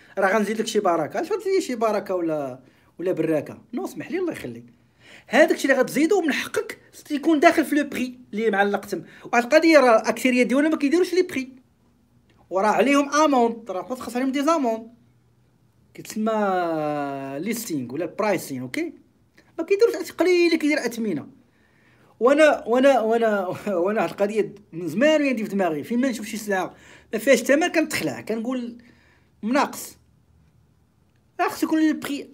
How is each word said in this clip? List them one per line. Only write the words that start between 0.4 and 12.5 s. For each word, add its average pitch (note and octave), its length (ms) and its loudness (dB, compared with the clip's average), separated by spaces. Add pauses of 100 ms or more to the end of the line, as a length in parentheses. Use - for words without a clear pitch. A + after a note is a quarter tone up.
لك G#3+ 60 -8
شي G#3+ 120 -2
بركة. E3+ 420 0
اش E4 100 -8
غتزيد G4 280 -2
شي B3+ 160 -4
بركة G#3+ 400 -2
ولا، D3+ 440 -4 (400)
ولا F3+ 120 -2
براكة؟ D#3 500 -2 (120)
نو، F#4 120 -6
اسمح - 260 -12
لي، E4+ 80 -4
الله F4 120 -4
يخليك. A#2+ 340 -12 (640)
هذاك D4 240 6
الشيء C#4 200 0
اللي C4 100 4
غتزيدو D#4+ 400 2
من D4 120 0
حقك - 460 -6 (140)
خص - 180 -18
يكون D4+ 280 2
داخل E4 260 6
في C#4+ 100 -4
لو D4 80 2
بري B3+ 360 -8 (140)
اللي G#3+ 180 0
معلق G3+ 340 0
تم. E3 180 -8 (300)
واحد A#3+ 100 2
القضية، D#4 360 6
راه A#3+ 220 6
الأكثرية B3 420 0
ديالنا C4+ 260 2
ما D#4 80 0
كيديروش E4 360 0
لي F4+ 80 4
بري. C4 340 -8 (920)
وراه F#3+ 200 0